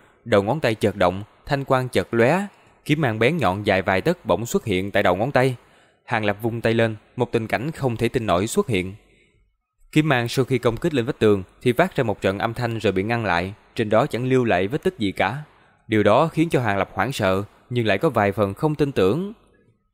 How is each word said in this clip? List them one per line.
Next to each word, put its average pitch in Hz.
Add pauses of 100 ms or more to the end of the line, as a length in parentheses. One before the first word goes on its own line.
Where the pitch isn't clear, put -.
(260)
đầu 104
ngón 123
tay 120
chợt 101
động, 95 (220)
thanh 139
quang 127
chợt 98
lóe, 147 (380)
kiếm 156
mang 110
bén 139
nhọn 104
dài 95
vài 95
tấc 175
bỗng 90
xuất 196
hiện 95
tại 98
đầu 92
ngón 113
tay. 127 (500)
Hàng 110
Lập 101
vung 113
tay 113
lên, 113 (200)
một 123
tình 113
cảnh 113
không 123
thể 117
tin 117
nổi 95
xuất 202
hiện. 95 (960)
Kiếm 156
mang 120
sau 127
khi 131
công 117
kích 170
lên 120
vách 139
tường 104 (180)
thì 123
phát 180
ra 139
một 104
trận 98
âm 117
thanh 117
rồi 104
bị 95
ngăn 113
lại, 92 (220)
trên 107
đó 110
chẳng 127
lưu 131
lại 98
vết 135
tích 190
gì 98
cả. 101 (500)
Điều 107
đó 120
khiến 160
cho 151
Hàng 104
Lập 92
hoảng 107
sợ, 98 (260)
nhưng 120
lại 101
có 160
vài 104
phần 98
không 156
tin 143
tưởng. 135 (600)